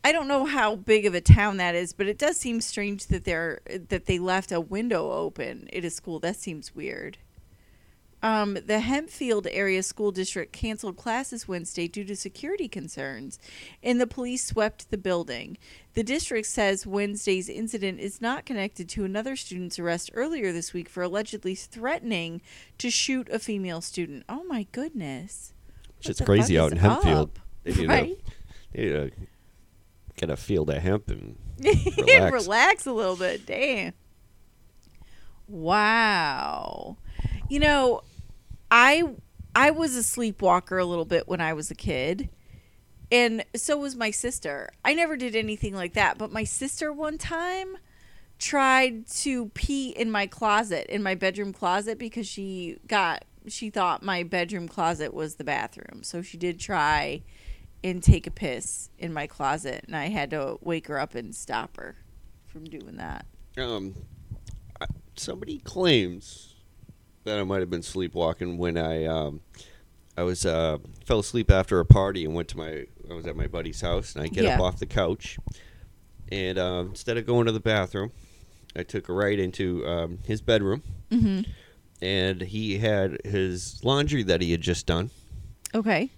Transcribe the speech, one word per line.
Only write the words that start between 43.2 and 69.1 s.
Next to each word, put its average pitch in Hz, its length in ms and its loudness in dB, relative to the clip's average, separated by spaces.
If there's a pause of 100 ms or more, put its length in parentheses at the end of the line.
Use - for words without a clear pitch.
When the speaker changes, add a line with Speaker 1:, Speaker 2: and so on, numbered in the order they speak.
Speaker 1:
so 294 240 0
was 277 180 -6
my 226 140 -2
sister. 147 600 -6 (140)
I 285 100 4
never 320 220 0
did 247 180 -4
anything 214 400 -2
like 175 200 -6
that, 202 240 2
but 214 140 -8
my 220 120 -4
sister 294 480 -4
one 302 260 -6
time 370 600 -6 (600)
tried 262 720 4
to 247 420 -2
pee 277 400 -2
in 226 200 -2
my 202 160 0
closet, 208 600 0
in 202 140 -4
my 190 120 0
bedroom 190 380 -2
closet, 202 460 -2
because 226 280 -8
she 190 600 -8
got, 180 380 0 (240)
she 214 220 -8
thought 180 320 0
my 180 200 -2
bedroom 175 460 -4
closet 165 460 -2
was 151 220 -8
the 143 80 -12
bathroom. - 580 -6
So - 200 -8
she 180 140 -14
did 175 240 -4
try 151 640 0 (600)
and 180 200 -4
take - 240 6
a 165 40 -10
piss - 680 -8
in 170 140 -8
my 151 140 -6
closet, 139 600 -4
and 160 100 -8
I 143 120 -4
had 156 220 -2
to 139 300 -4
wake 165 280 -4
her 147 100 -4
up 147 160 -4
and 120 200 -10
stop - 420 -8
her - 200 -14 (500)
from 156 180 -16
doing 151 320 -16
that. 73 300 -12 (300)
Speaker 2:
Um, 107 380 -4 (880)
I, - 60 -6 (280)
somebody - 460 -8
claims 107 920 2 (720)
that 107 140 0
I 98 60 0
might 95 160 2
have 87 100 0
been 85 120 -2
sleepwalking 87 760 -2
when 87 180 0
I, 80 300 0
um, 78 340 -2 (760)